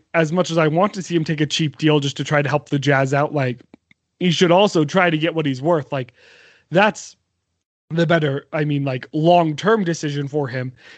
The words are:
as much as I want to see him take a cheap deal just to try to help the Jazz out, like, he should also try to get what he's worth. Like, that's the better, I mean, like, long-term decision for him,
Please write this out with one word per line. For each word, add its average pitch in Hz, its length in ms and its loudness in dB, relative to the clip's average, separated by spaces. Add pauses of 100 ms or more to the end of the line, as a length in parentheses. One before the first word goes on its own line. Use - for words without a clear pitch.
(140)
as 160 180 2
much 175 200 0
as 165 60 0
I 156 100 4
want 180 260 0
to 190 80 -8
see 170 140 -2
him 160 80 0
take 151 160 -2
a 151 60 0
cheap 151 300 -2
deal 151 220 2
just 139 200 -4
to 143 60 -6
try 147 160 0
to 143 80 -2
help 143 200 -4
the 143 100 -2
Jazz 135 340 0
out, 139 220 -2
like, 131 260 -4 (600)
he 180 100 0
should 170 220 2
also 185 320 4
try 180 260 2
to 156 80 0
get 160 160 -4
what 160 100 -2
he's 135 160 -4
worth. 156 320 -2
Like, 131 200 -8 (580)
that's 196 460 0 (760)
the 165 160 0
better, 151 460 0
I 156 120 -2
mean, 143 200 -2
like, 131 280 -6
long-term 170 720 2
decision 147 440 -4
for 143 180 -2
him, 127 260 -8 (260)